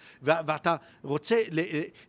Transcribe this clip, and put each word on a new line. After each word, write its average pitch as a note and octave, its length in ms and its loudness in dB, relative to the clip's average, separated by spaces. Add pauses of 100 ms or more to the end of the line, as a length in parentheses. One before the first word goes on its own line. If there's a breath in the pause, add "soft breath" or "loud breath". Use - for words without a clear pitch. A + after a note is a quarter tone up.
(220 loud breath)
ו-, C3+ 80 2 (160)
ואתה D#3 300 0 (260 loud breath)
רוצה D3 480 0
ל-, D#3+ 320 -2 (260 loud breath)